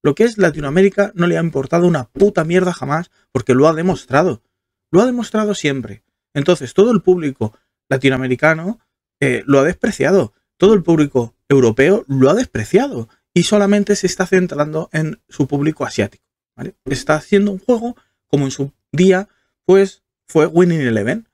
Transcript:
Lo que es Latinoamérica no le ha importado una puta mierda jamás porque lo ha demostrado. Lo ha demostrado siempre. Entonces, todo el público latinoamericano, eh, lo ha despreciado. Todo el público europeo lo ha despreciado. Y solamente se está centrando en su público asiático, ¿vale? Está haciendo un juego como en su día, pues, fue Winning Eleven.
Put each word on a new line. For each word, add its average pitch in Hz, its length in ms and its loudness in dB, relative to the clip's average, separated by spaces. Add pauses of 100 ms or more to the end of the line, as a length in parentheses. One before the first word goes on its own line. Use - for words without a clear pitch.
Lo 143 120 0
que 220 100 2
es 226 140 -2
Latinoamérica 175 760 0
no 175 120 0
le 165 100 0
ha 165 60 -2
importado 165 440 -2
una 156 180 0
puta 196 400 0
mierda 180 280 0
jamás 147 380 -6 (220)
porque 123 220 0
lo 139 140 4
ha 165 60 2
demostrado. 156 680 -2 (480)
Lo 175 100 4
ha 240 60 2
demostrado 220 480 -4
siempre. 131 480 -6 (320)
Entonces, 147 400 -2
todo 214 160 4
el 214 120 2
público 151 520 -2 (340)
latinoamericano, 135 920 -2 (400)
eh, 127 260 -2
lo 139 140 4
ha 139 40 2
despreciado. 175 680 -2 (240)
Todo 208 180 4
el 190 80 2
público 143 520 0 (140)
europeo 135 580 2
lo 135 240 2
ha 175 40 4
despreciado. 202 760 -2 (260)
Y 175 80 2
solamente 202 520 0
se 190 120 -6
está 180 200 -4
centrando 156 680 -2
en 156 360 -6
su - 180 -4
público 143 380 -4
asiático, - 400 -6 (320)
¿vale? - 180 -14 (120)
Está 143 280 -4
haciendo 202 380 0
un 190 60 -10
juego 240 380 -4 (300)
como 139 200 0
en 135 40 -4
su 139 220 -8 (200)
día, 185 360 2 (360)
pues, 190 380 2 (240)
fue 156 200 2
Winning 165 340 2
Eleven. 123 540 -2